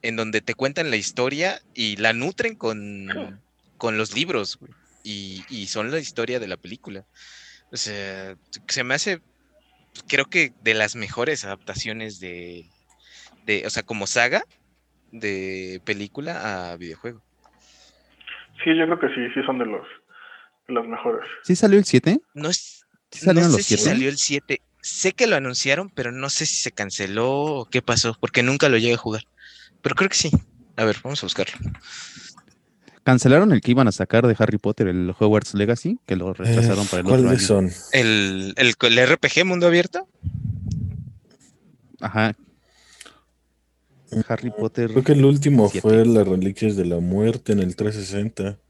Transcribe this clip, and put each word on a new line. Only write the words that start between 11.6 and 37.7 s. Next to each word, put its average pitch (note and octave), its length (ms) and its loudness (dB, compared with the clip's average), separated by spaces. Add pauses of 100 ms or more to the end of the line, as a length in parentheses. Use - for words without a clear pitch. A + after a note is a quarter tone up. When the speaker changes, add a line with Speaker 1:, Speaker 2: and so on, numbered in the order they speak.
Speaker 1:
de, F2 480 -16 (760)
de, G#2 220 -2
o A2 40 -4
sea, A2+ 120 -6
como G2+ 240 -8
saga B2 360 0 (680)
de F#2+ 720 -8
película G#2 880 -8
a F2 40 -14
videojuego. F2 460 -14 (1400)
Speaker 2:
Sí, D#3+ 120 2
yo E3 100 2
creo E3+ 140 -2
que C#3 80 0
sí, C3 120 -6 (140)
sí C#3 100 -4
son C3 140 -4
de A#2+ 80 -4
los, G#2 200 -8 (840)
de B2+ 60 -8
las A2+ 120 -4
mejores. A2+ 420 -6 (160)
Speaker 3:
¿Sí F3+ 120 2
salió G#3 220 6
el G3+ 60 4
siete? E3+ 360 2 (140)
Speaker 1:
No D3 140 -6
es, - 380 -8 (240)
Speaker 3:
¿Sí - 140 -18
salieron E3+ 260 6
Speaker 1:
no B2 60 6
sé G2 40 2
Speaker 3:
los G2+ 60 -2
Speaker 1:
si - 100 2
Speaker 3:
siete? - 140 2
Speaker 1:
salió C3 180 0
el C#3+ 100 -4
siete. - 440 -4 (180)
Sé - 320 -4
que A#3+ 140 0
lo G#3+ 100 4
anunciaron, C#3 540 -2
pero A#2+ 220 -6
no C3+ 180 -8
sé D#3 160 -2
si - 100 -2
se - 160 -4
canceló G#2 600 -4
o C#3+ 360 -4
qué B2 140 0
pasó, A#2 380 0
porque - 240 2
nunca C#3 240 2
lo A#2+ 100 4
llegué A#2 160 2
a A2+ 40 -4
jugar. A2 240 -6 (600)
Pero - 120 -4
creo F#3+ 140 0
que - 80 -2
sí. D#3 140 0 (460)
A A2+ 80 0
ver, G#2+ 200 2
vamos C#3 180 -8
a F#2+ 40 -10
buscarlo. - 280 -6 (1500)
Speaker 3:
Cancelaron C#3 480 6
el A2 80 6
que A#2+ 100 -2
iban B2 160 6
a G#2 60 4
sacar A2+ 340 2
de A2+ 100 6
Harry G#2+ 220 2
Potter, G#2 300 0
el F2+ 280 -2
Hogwarts G#2+ 380 2
Legacy, A#2 520 0
que F#2+ 100 -2
lo F#2 180 -4
retrasaron A2+ 500 2
Speaker 4:
Eh, F#2+ 60 -4
Speaker 3:
para F2+ 120 0
el F2+ 40 -2
Speaker 4:
¿cuáles B2+ 180 6
Speaker 3:
otro G2+ 340 4
año. F#2 120 2